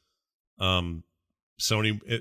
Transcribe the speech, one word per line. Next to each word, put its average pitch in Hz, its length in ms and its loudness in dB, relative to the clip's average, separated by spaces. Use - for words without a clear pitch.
Um, 90 460 0
Sony, 107 400 2